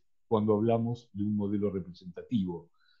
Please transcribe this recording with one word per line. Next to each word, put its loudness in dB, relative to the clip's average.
cuando 4
hablamos 0
de -4
un 0
modelo 0
representativo. -6